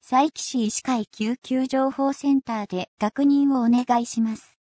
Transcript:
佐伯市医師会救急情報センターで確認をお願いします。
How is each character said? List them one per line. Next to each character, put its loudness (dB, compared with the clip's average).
佐 4
伯 -4
市 -4
医 0
師 -8
会 -2
救 -4
急 -2
情 0
報 -2
セ 0
ン 4
タ -6
ー -8
で -6
確 -2
認 4
を 0
お 2
願 2
い -4
し -2
ま -2
す。 -20